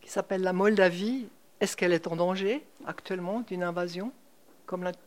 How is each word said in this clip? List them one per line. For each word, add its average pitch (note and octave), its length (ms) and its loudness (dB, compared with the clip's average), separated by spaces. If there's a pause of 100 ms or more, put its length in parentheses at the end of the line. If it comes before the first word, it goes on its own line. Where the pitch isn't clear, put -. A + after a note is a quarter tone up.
qui - 80 -20
s'appelle F#3+ 320 -2
la F#3 120 2
Moldavie, G3 720 4 (320)
est-ce - 180 0
qu'elle F3+ 160 2
est E3 140 2
en E3+ 80 -4
danger F#3+ 500 0 (200)
actuellement F#3 560 -6
d'une F#3 220 -6
invasion F3 480 -4 (540)
comme F3+ 180 -6
la F#3 80 -2 (160)